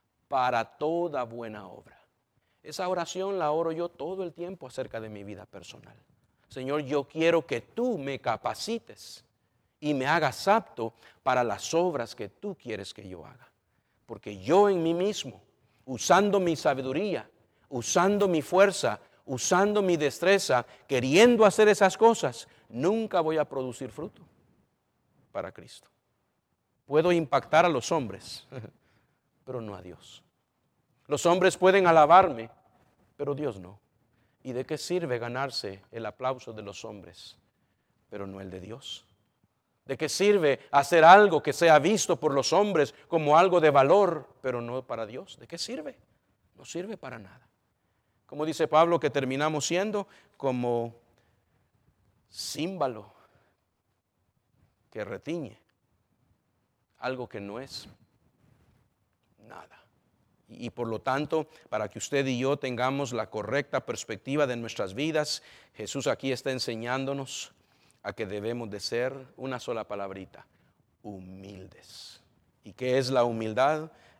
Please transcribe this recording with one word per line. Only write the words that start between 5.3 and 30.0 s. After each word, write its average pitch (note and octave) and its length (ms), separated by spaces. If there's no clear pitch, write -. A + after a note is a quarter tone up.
personal. - 500
"Señor, C3+ 340
yo C#3 240
quiero D#3+ 420
que A#2+ 140
tú A#3 360
me C3+ 220
capacites - 1040
y D3 140
me C3 140
hagas D#3 400
apto G3 460
para B2+ 200
las G#2 300
obras E3 420
que G#2 140
tú G3+ 260
quieres G#2 380
que - 140
yo F2 180
haga. - 260
Porque G#2+ 320
yo E3+ 320
en F3+ 120
mí E3 120
mismo, E3+ 480
usando F#3+ 540
mi E3+ 160
sabiduría, C3+ 720
usando F#3+ 580
mi E3 140
fuerza, F3+ 580
usando G3 560
mi F3 160
destreza, D#3 680
queriendo G3 580
hacer G#3 220
esas G3 300
cosas, A3 500
nunca F3+ 520
voy D#3+ 160
a D3 80
producir C3 460
fruto E3 300
para F#2 200
Cristo". - 360
Puedo E3 260
impactar D#3+ 540
a F3 40
los C3+ 220
hombres, A#2+ 600
<laughs> - 960
pero B2+ 160
no G#2 140
a F#2 60
Dios. - 420